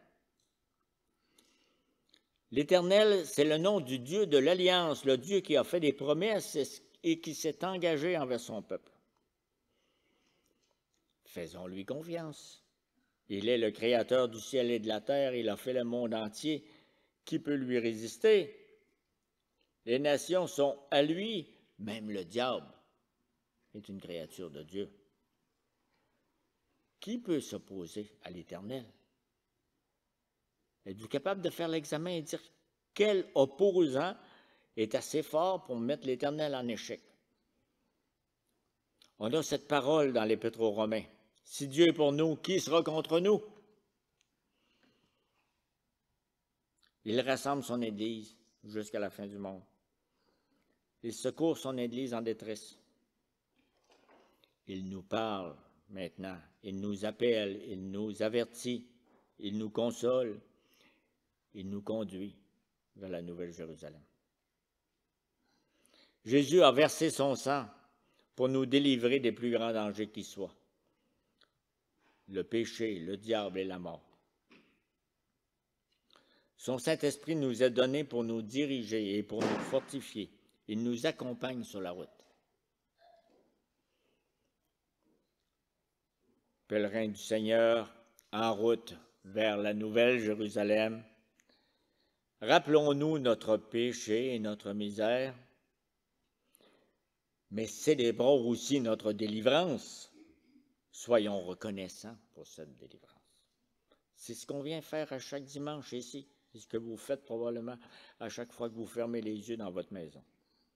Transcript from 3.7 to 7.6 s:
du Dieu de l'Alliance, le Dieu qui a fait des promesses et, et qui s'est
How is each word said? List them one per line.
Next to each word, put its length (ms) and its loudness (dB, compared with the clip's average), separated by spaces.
du 180 -4
Dieu 280 0
de 120 6
l'Alliance, 640 4
le 140 4
Dieu 220 0
qui 160 2
a 80 4
fait 160 0
des 120 6
promesses 640 0
et, 80 0
et 160 2
qui 140 -8
s'est 280 -4